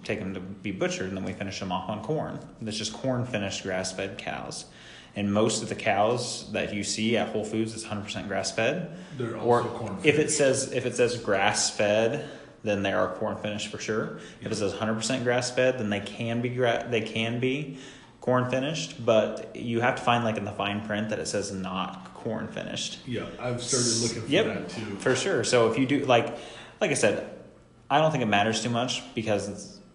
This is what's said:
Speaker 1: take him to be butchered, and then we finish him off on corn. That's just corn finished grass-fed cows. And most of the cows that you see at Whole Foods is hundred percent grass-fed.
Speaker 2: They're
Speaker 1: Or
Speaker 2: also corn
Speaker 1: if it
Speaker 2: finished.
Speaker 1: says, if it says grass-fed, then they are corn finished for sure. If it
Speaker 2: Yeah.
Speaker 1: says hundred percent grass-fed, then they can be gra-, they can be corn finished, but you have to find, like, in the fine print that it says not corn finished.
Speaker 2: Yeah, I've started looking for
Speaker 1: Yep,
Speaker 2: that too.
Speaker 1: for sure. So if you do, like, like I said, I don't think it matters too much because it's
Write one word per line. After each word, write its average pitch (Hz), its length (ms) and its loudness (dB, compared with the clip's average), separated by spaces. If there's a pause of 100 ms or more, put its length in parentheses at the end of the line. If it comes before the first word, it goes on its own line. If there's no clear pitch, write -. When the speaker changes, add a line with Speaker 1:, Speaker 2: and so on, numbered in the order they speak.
Speaker 1:
take 110 140 -2
him 95 160 -6
to 92 60 -6
be 98 300 -8
butchered, 92 380 -2
and 95 80 -6
then 95 80 -4
we 98 80 -4
finish 98 280 -6
him 95 120 -4
off 92 160 -2
on 107 140 -4
corn. 131 360 -4 (220)
That's 110 160 -6
just - 160 -4
corn 123 320 0
finished 101 380 -2
grass-fed 95 560 -4
cows. - 480 -8 (480)
And 101 180 0
most 113 300 4
of - 80 -6
the 101 40 -2
cows 107 760 0
that 101 220 -2
you 101 100 -2
see 110 320 0
at 95 120 2
Whole 107 160 -2
Foods 110 300 -2
is - 100 -10
hundred 101 200 -6
percent 104 240 -8
grass-fed. 113 640 0 (260)
Speaker 2:
They're 113 200 -4
Speaker 1:
Or 117 260 6
Speaker 2:
also 113 80 -2
corn 101 340 -6
Speaker 1:
if 147 120 8
it - 20 -
Speaker 2:
finished. - 180 2
Speaker 1:
says, 131 360 4
if 123 120 0
it 120 100 -2
says 117 220 4
grass-fed, 107 1080 2 (380)
then 101 180 2
they 98 100 2
are 95 220 4
corn 101 240 -2
finished 104 300 -4
for - 100 -10
sure. - 400 -2 (240)
If 104 60 -8
it 110 40 -2
Speaker 2:
Yeah. 104 60 -2
Speaker 1:
says 98 160 0
hundred 110 220 0
percent 123 280 -2
grass-fed, 123 540 4
then 107 100 0
they 101 120 0
can 117 420 -4
be 123 80 0
gra-, 120 400 2
they 113 100 2
can 113 400 -2
be 135 380 -2 (420)
corn 127 300 2
finished, 131 560 -2
but 110 480 4
you 117 260 -2
have 131 140 4
to - 80 -6
find, 120 220 4
like, 107 120 0
in 101 80 -2
the 101 80 -4
fine 101 300 -2
print 107 280 -2
that 107 80 -2
it 78 100 -4
says 101 240 -2
not 92 600 -6
corn 110 360 -6
finished. - 580 -6
Speaker 2:
Yeah, 110 160 -4 (180)
I've 120 220 -4
started 117 400 2
looking 117 200 -2
for - 80 -8
Speaker 1:
Yep, 190 160 6
Speaker 2:
that 98 220 -4
too. 101 300 -8
Speaker 1:
for 127 160 2
sure. 156 300 2
So 113 260 6
if 113 80 0
you 135 80 4
do, 131 180 2
like, 120 320 4 (440)
like 214 100 2
I 202 40 2
said, - 360 2 (580)
I 143 120 6
don't 156 100 6
think 131 140 2
it - 20 2
matters 104 380 4
too 127 40 0
much 120 340 0 (120)
because 104 340 0
it's - 300 -12 (160)